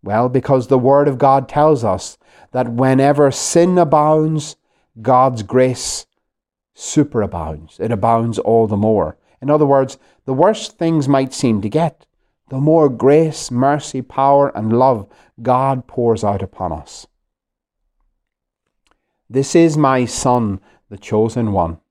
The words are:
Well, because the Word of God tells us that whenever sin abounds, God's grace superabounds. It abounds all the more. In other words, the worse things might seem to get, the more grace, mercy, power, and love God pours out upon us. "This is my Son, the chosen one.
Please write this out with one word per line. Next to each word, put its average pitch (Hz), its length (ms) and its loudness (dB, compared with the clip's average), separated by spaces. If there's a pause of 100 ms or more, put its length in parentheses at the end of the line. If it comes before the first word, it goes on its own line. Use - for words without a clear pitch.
Well, 110 260 -2
because 127 380 0
the 131 120 2
Word 139 280 4
of 131 120 -2
God 135 300 2
tells 147 360 0
us - 340 -4 (320)
that 120 220 -4
whenever 135 580 2
sin 175 480 0
abounds, 156 800 0 (440)
God's 127 440 0
grace 127 640 -2 (680)
superabounds. 82 1040 -4
It 113 140 -4
abounds 113 480 0
all 113 260 2
the 104 100 -2
more. 101 400 0 (240)
In 135 80 -8
other 151 180 2
words, 135 320 0 (260)
the 131 100 -4
worse 196 340 0
things 165 400 -2
might 135 240 0
seem 113 300 -2
to 107 60 -6
get, 156 380 -4 (420)
the 131 100 -8
more 156 300 4
grace, 147 600 0
mercy, 135 520 -2
power, 139 540 2
and 110 200 -2
love 123 300 2 (340)
God 127 460 -2
pours 117 380 -2
out 101 180 -2
upon 92 300 -8
us. - 340 -16 (2250)
"This 135 240 -4
is 165 220 4
my 131 280 2
Son, 117 560 -2 (280)
the 101 100 -20
chosen 110 540 -2
one. 85 280 -4 (100)